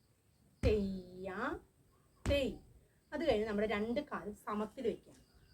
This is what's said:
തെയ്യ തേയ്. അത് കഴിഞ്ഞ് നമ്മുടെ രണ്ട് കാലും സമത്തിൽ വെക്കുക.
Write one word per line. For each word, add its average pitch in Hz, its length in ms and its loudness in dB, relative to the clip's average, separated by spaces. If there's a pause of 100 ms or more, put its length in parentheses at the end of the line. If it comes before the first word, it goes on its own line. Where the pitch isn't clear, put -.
(640)
തെയ്യ 190 640 0 (1000)
തേയ്. 277 220 4 (640)
അത് 302 140 -4
കഴിഞ്ഞ് 220 220 4
നമ്മുടെ 208 260 2
രണ്ട് 233 260 0 (100)
കാലും 208 240 -6 (120)
സമത്തിൽ 214 440 -4
വെക്കുക. - 240 -10 (380)